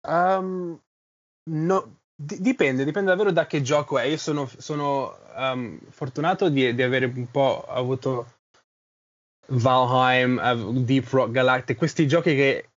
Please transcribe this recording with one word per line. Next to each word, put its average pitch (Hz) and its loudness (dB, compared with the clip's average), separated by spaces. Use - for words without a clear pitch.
Ehm, 180 -2
no, 165 -2
di-, 156 -12
dipende, 151 0
dipende 190 -2
davvero 190 2
da 160 2
che 147 -2
gioco 143 0
è. 120 0
Io 151 -2
sono, 147 -4
sono, 139 -4
ehm, 123 -6
fortunato 160 -2
di, 131 2
di 127 0
avere 127 2
un 123 -6
po' 135 0
avuto 127 -4
Valheim, 127 4
av-, 117 -2
Deep 127 0
Rock 123 2
Galactic, 127 0
questi 160 0
giochi 165 2
che 135 0